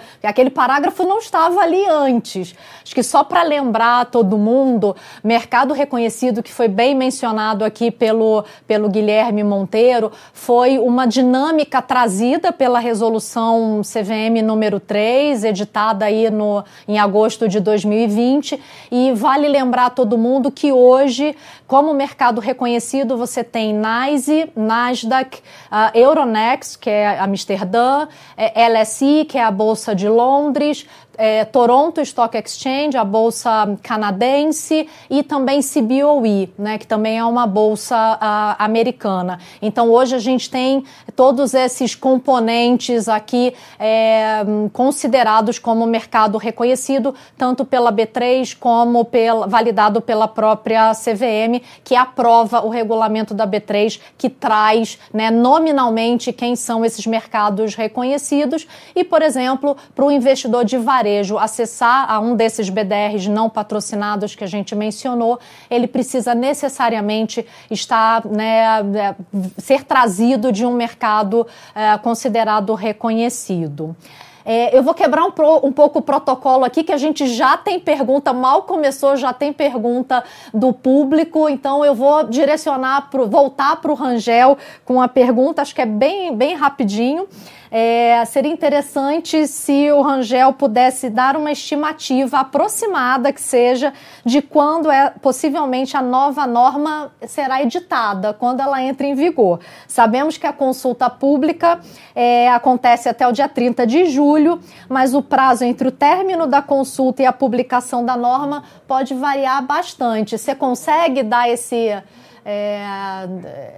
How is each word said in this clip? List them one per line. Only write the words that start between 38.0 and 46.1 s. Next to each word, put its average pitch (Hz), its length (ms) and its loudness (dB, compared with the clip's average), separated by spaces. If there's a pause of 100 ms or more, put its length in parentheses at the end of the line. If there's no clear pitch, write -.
ah, 214 400 -2
americana. 208 800 -2 (220)
Então, 233 300 0
hoje 247 240 4
a 247 40 -2
gente 240 300 -2
tem 262 340 -2 (320)
todos 262 380 2
esses 254 420 -2
componentes 240 1120 0
aqui, 240 460 -2 (260)
é, 220 640 2 (320)
considerados 240 840 0
como 226 260 0
mercado 220 540 0